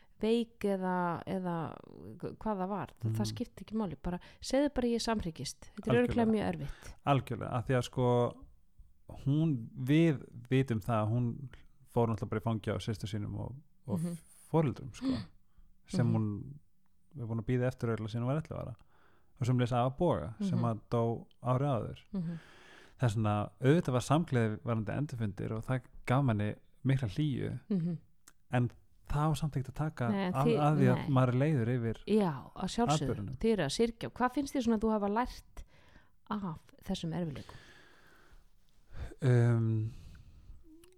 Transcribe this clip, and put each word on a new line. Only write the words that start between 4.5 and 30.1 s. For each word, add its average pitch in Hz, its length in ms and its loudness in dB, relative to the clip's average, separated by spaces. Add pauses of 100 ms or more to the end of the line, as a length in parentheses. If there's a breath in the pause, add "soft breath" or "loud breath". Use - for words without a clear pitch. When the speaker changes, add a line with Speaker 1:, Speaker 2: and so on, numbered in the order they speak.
Speaker 1:
bara 247 140 0
ég 233 120 0
samhryggist, 214 760 -6
þetta 214 120 -8
er 226 60 6
Speaker 2:
Algjörlega. 240 140 6
Speaker 1:
örugglega 226 240 4
mjög 185 220 2
erfitt. - 400 -10 (120)
Speaker 2:
Algjörlega, 120 460 2
af 120 160 -2
því 131 100 4
að 120 60 0
sko 123 500 2 (920)
hún, 143 420 2 (100)
við 147 460 4 (240)
vitum 131 320 2
það 110 260 2
að 107 60 0
hún 123 360 0 (460 loud breath)
fór 117 140 4
náttúrulega 110 220 -2
bara 107 100 0
í - 20 -18
fangi 113 320 0
á 101 60 -2
systur 110 280 -4
sínum 104 300 -4
og, 107 160 -8 (320)
og 165 140 -2
Speaker 1:
Mhm. 170 180 -4 (320)
Speaker 2:
foreldrum, 135 440 0
sko, 262 200 -2 (380)
Speaker 1:
<gasps> - 340 -20
Speaker 2:
sem - 200 0
Speaker 1:
Mhm. 113 100 4
Speaker 2:
hún 107 280 -2 (760)
er 117 60 -6
búin 113 140 -4
að 104 60 -8
bíða 123 220 2
eftir 127 220 -4
örugglega 107 200 -4
síðan 117 120 -4
hún 120 40 -2
var 135 160 0
ellefu - 160 -10
ára. 123 160 -8 (640 soft breath)
Og 117 80 2
sömuleiðis 123 240 2
afa 127 260 2
Boga, 117 420 0
sem 190 180 0
Speaker 1:
Mhm. 117 60 2
Speaker 2:
að 113 160 0 (100)
dó 117 360 0 (160)
ári 127 240 0
áður. 123 320 -2 (160)
Speaker 1:
Mhm. 170 240 -4 (600 loud breath)
Speaker 2:
Það - 20 2
er 127 60 4
svona, 104 420 0 (100)
auðvitað 143 320 4
var 123 80 2
samgleði 120 640 2
varðandi 110 340 -2
endurfundir 110 560 -4
og 110 140 -6
það 131 140 -2 (260)
gaf 135 180 4
manni 107 300 2 (300)
mikla 131 240 2
hlýju, 123 500 -2 (100)
Speaker 1:
Mhm. 170 300 0 (540)
Speaker 2:
en 123 180 2 (380)
það 151 220 2
á 147 60 2
samt 151 200 -2
ekkert 131 140 -4
að - 40 -16
taka 151 340 -2
Speaker 1:
Nei, 196 200 0